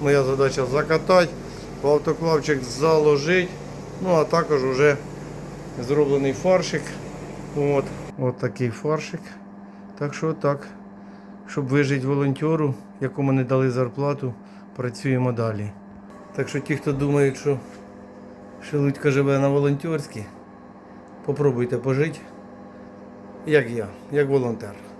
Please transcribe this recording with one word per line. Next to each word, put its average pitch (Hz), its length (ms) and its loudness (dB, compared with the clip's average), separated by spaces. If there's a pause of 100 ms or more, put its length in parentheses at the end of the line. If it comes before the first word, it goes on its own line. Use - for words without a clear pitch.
моя 143 220 6
задача 135 420 2
закатати, 156 600 4 (540)
в 139 60 2
автоклавчик 151 760 2
заложити. 151 840 4 (540)
Ну, 185 120 2
а 151 100 6
також 156 400 2
вже 135 320 4 (920)
зроблений 139 440 4
фаршик. 175 500 2 (720)
От. 143 280 2 (340)
От 127 200 -2
такий 120 320 -2
фаршик. 151 500 -4 (760)
Так 143 160 -4
що 160 180 -2
так, 143 340 -2 (800)
щоб 143 200 -4
вижити 135 380 2
волонтеру, 143 680 0 (260)
якому 135 320 0
не 131 120 4
дали 131 260 2
зарплату, 127 640 -2 (420)
працюємо 127 560 0
далі. 110 380 -2 (680)
Так - 120 -2
що 139 120 -4
ті, 143 160 -2
хто 143 160 -2
думають, 139 440 2
що 139 220 0 (1120)
Шелудько 143 400 2
живе 139 280 4
на 139 100 4
волонтерській, 143 760 0 (1000)
попробуйте 127 540 0
пожити, 135 400 0 (1300)
як 143 240 4
я, 117 160 -4 (260)
як 143 160 4
волонтер. 117 460 0 (260)